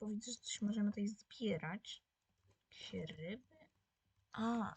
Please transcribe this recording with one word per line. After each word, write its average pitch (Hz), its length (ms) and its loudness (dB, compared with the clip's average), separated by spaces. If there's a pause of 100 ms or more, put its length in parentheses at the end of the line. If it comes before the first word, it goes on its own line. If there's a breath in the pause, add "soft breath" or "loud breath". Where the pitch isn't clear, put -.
bo 214 80 -2
widzę, 214 240 -2
że 226 60 -6
coś - 240 -4
możemy 208 280 4
tutaj 208 180 2
zbierać. 196 920 -2 (680)
Jakieś - 220 -12
ryby. 165 500 -4 (880)
A, 220 440 0